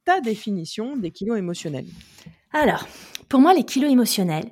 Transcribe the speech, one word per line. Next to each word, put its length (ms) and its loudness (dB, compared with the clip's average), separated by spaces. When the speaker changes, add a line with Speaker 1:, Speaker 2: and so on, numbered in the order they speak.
Speaker 1:
ta 160 2
définition 800 -6
des 140 -6
kilos 260 -4
émotionnels ? 480 -6
Speaker 2:
Alors, 340 0
pour 100 2
moi, 140 8
les 120 2
kilos 260 0
émotionnels, 600 0